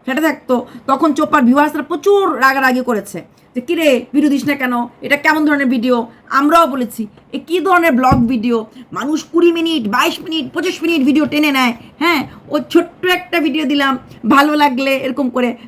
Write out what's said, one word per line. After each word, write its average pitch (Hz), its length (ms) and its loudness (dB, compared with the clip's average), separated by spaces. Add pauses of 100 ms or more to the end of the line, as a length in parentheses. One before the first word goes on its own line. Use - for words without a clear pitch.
ফ্ল্যাটে 262 180 -4
থাকতো, 254 440 -2 (220)
তখন 269 260 0
চোপার 302 300 0
ভিউয়ার্সরা 294 400 2
প্রচুর 359 580 0
রাগারাগি 262 400 2
করেছে 208 440 -6 (300)
যে, 247 60 -6
"কিরে 302 520 0
ভিডিও 294 160 2
দিস 285 180 -2
না 285 80 0
কেন? 254 180 -4 (280)
এটা 262 160 -2
কেমন 311 280 0
ধরনের 285 200 0
ভিডিও?" 240 420 0 (220)
আমরাও 311 380 2
বলেছি, 247 400 -6 (260)
"এ 269 140 -8
কী 349 120 -2
ধরনের 339 320 2
ব্লগ 254 360 2
ভিডিও? 233 380 0 (260)
মানুষ 262 320 -4
কুড়ি 339 280 2
মিনিট, 330 360 -2
বাইশ 254 320 0
মিনিট, 311 340 -6
পঁচিশ 330 300 -4
মিনিট 330 220 0
ভিডিও 294 200 2
টেনে 294 260 0
নেয়।" 254 220 0 (260)
হ্যাঁ, 330 280 0 (220)
ও 294 100 -2
ছোট্ট 339 460 0
একটা 359 340 -2
ভিডিও 302 260 -2
দিলাম, 269 320 0 (320)
ভালো 302 260 4
লাগলে 269 400 0
এরকম 254 340 -2
করে 240 280 -2 (100)